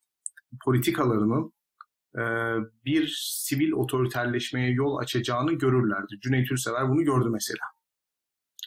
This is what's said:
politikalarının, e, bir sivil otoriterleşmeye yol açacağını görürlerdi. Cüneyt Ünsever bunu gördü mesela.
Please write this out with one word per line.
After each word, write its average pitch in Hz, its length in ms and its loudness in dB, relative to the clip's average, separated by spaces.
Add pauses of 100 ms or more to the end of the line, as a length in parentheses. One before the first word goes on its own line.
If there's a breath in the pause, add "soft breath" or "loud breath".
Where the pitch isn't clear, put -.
(640)
politikalarının, 131 920 2 (600)
e, 117 80 -2 (640)
bir 156 320 0
sivil - 540 -2
otoriterleşmeye 127 1000 0
yol 135 260 0
açacağını 123 560 0
görürlerdi. 110 680 0
Cüneyt 127 300 2
Ünsever 127 380 -2
bunu 151 140 4
gördü 127 260 2
mesela. - 360 -4 (1000)